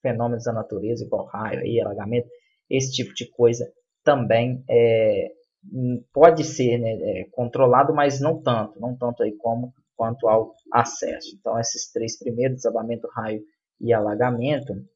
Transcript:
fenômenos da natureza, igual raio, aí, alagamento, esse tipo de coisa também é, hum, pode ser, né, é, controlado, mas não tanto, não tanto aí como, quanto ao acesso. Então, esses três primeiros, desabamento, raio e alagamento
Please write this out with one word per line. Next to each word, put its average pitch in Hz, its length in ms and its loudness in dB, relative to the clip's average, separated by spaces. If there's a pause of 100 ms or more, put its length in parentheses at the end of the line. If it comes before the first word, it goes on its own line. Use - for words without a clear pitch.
fenômenos 120 440 -4
da 120 80 -4
natureza, 110 520 -6
igual - 220 -4
raio, - 340 -8
aí, - 200 0
alagamento, 202 480 -2 (420)
esse 131 220 -2
tipo - 220 -6
de - 160 -10
coisa 120 380 2 (360)
também 123 680 2
é, 113 580 4 (440)
hum, 123 400 -4
pode 156 320 8
ser, 120 340 0
né, 113 140 -2
é, 95 400 -4
controlado, 127 600 4
mas 143 280 2
não 156 200 0
tanto, 113 380 -2
não 123 180 -8
tanto 120 280 -2
aí 107 120 -4
como, 123 360 -4 (240)
quanto 113 320 -2
ao 110 260 2 (180)
acesso. - 680 -2
Então, 113 200 -4
esses - 320 -6
três 113 260 -6
primeiros, 123 420 -4
desabamento, 117 540 -4
raio 110 300 -8 (380)
e 117 120 2
alagamento 120 800 -2 (240)